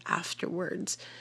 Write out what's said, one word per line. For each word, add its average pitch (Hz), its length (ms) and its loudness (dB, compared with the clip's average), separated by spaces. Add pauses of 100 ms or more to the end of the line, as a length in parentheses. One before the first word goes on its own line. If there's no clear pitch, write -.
afterwards. - 920 2 (240)